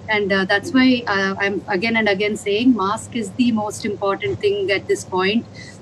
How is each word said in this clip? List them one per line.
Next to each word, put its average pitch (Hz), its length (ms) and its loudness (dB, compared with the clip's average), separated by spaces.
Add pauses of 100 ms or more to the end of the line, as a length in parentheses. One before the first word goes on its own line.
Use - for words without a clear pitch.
(180)
And, 208 100 0
uh, 196 160 2
that's 202 260 0
why, 262 200 6
uh, 196 560 0
I'm 196 100 0 (220)
again 226 220 0
and 208 180 2
again 208 180 0
saying 220 380 2
mask 208 440 -2
is 202 120 -4 (120)
the 240 100 4
most 214 400 -2
important 196 420 -2
thing 202 440 0
at - 140 -6
this - 120 0
point. 196 400 0 (380)